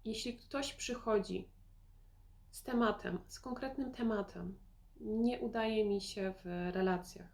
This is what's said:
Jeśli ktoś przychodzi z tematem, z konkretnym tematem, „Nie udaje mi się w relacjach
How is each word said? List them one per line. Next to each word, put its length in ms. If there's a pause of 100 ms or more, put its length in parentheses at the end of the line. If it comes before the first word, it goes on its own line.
Jeśli 320
ktoś 360
przychodzi 760 (1000)
z 120
tematem, 640
z 120
konkretnym 520
tematem, 680 (440)
„Nie 380
udaje 460
mi 160
się 320 (100)
w 300
relacjach 600